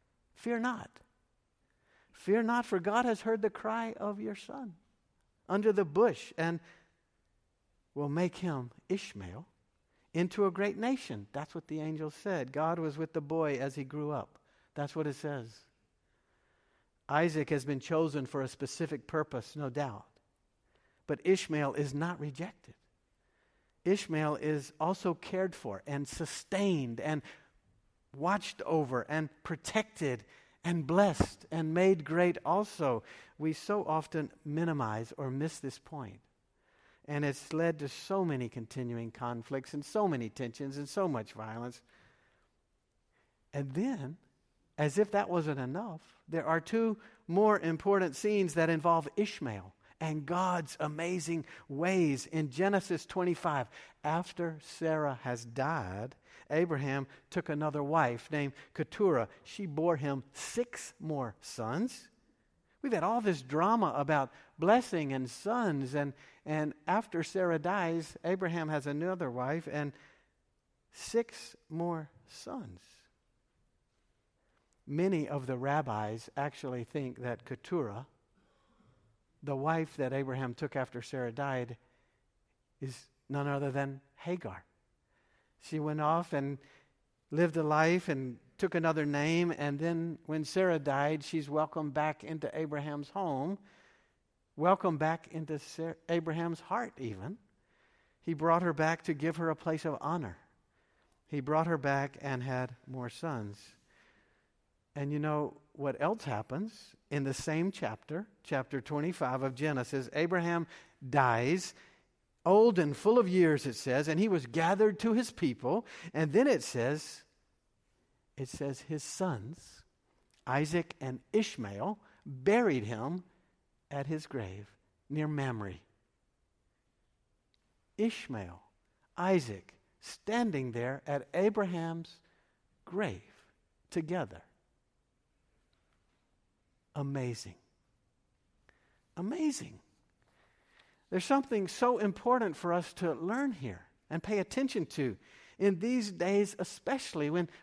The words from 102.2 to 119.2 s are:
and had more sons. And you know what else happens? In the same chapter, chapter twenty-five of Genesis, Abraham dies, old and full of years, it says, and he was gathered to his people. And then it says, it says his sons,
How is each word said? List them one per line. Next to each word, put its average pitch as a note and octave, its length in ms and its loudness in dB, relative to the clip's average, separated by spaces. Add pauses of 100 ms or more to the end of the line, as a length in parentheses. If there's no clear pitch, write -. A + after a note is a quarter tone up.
and C3+ 200 -2
had B2+ 340 -2 (120)
more B2+ 220 -8
sons. A2+ 520 -6 (1300)
And C#3+ 160 -4
you D3 80 -2
know D3 380 -2 (160)
what C#3 280 -4
else G3+ 220 0
happens? C#3 720 -6 (160)
In C#3+ 120 0
the C3+ 100 0
same E3 380 0
chapter, D3+ 540 -6 (180)
chapter C3+ 380 -2
twenty-five D3 640 -2
of C3+ 100 0
Genesis, C3 600 -2
Abraham E3+ 520 2 (420)
dies, B2+ 680 4 (680)
old G#3 360 8
and D3 180 2
full A#3 220 6
of F#3+ 100 4
years, E3 380 6
it E3+ 80 -4
says, C#3 320 0
and E3+ 120 2
he A3 80 6
was D#3+ 200 2
gathered F#3 520 4
to A3+ 140 2
his A#3+ 160 2
people. C#3+ 560 0 (300)
And D#3+ 180 2
then B3 140 8
it G3 160 4
says, C3 600 -2 (1160)
it C3+ 120 -6
says C#3 320 -4
his D#3 220 -6
sons, D3 800 -4 (640)